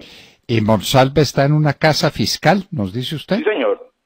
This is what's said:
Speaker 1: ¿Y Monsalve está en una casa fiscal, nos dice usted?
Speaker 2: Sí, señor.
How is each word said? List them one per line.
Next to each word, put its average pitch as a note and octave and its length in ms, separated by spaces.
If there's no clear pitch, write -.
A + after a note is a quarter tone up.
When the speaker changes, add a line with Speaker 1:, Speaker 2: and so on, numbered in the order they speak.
Speaker 1:
¿Y A#2 140
Monsalve C3 640
está C#3 220
en C#3+ 80
una D3+ 220
casa D#3 360
fiscal, E3 640
nos G2+ 220
dice B2+ 220
usted? F3 200
Speaker 2:
Sí, C#4+ 80
señor. A#2 420